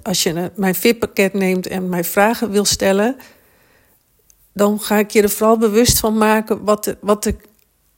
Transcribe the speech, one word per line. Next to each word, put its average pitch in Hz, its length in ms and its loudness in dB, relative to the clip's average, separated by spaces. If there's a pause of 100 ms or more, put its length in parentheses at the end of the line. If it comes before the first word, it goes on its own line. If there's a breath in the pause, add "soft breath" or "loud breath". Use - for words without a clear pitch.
Als - 200 -2
je 185 80 0
een, 170 240 -4
mijn 190 200 0
vip-pakket 208 580 0
neemt 185 340 -2
en 185 220 -6
mij 175 160 -2
vragen 214 460 0
wil 202 140 0
stellen, 202 520 0 (1400 soft breath)
dan 202 280 0
ga 208 180 -2
ik 208 120 0
je 214 120 4
er 202 80 2
vooral 220 280 2
bewust 226 400 2
van 220 200 0
maken 214 460 0
wat 208 200 0
de, - 160 -6
wat 208 220 -2
de, 214 140 -2 (600)